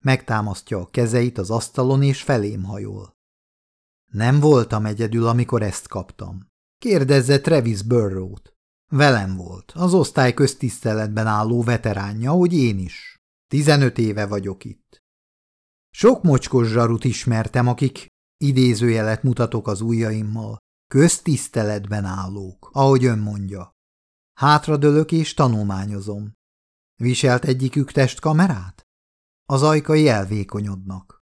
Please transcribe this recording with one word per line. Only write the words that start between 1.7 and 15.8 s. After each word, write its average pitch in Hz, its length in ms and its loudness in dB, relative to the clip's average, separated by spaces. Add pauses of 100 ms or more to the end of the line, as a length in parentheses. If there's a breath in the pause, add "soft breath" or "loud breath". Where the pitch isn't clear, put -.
és 139 200 0
felém 104 400 -4
hajol. 101 500 -12 (1000)
Nem 120 280 2
voltam 120 460 4
egyedül, 113 420 -2
amikor 120 340 0
ezt 101 260 -6
kaptam. 92 600 -12 (300)
Kérdezze 139 640 2
Travis 117 420 2
Burrow-t. 101 720 -2 (380)
Velem 123 440 2
volt, 90 360 -14
az 175 220 0
osztály 135 400 2
köztiszteletben 110 920 -2
álló 110 360 0
veteránja, 110 680 -4
hogy 175 220 2
én 120 260 0
is. - 360 -12 (320)
Tizenöt 143 500 2
éve 107 300 -2
vagyok 98 360 -8
itt. - 360 -20 (920)